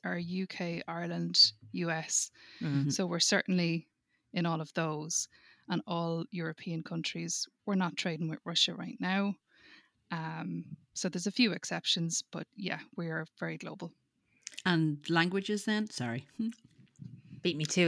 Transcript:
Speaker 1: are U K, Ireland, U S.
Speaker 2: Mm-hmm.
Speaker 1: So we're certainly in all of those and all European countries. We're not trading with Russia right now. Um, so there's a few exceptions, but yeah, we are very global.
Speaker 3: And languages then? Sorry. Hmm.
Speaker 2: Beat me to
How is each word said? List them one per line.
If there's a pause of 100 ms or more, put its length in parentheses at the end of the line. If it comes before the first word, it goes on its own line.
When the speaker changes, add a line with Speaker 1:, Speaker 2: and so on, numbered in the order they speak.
Speaker 1:
are
U
K,
Ireland, (220)
U
S. (300)
Speaker 2:
Mm-hmm.
Speaker 1:
So
we're
certainly (440)
in
all
of
those (420)
and
all
European
countries. (200)
We're
not
trading
with
Russia
right
now. (760)
Um, (300)
so
there's
a
few
exceptions,
but
yeah, (160)
we
are (140)
very
global. (720)
Speaker 3:
And (120)
languages
then?
Sorry. (120)
Hmm. (920)
Speaker 2:
Beat
me
to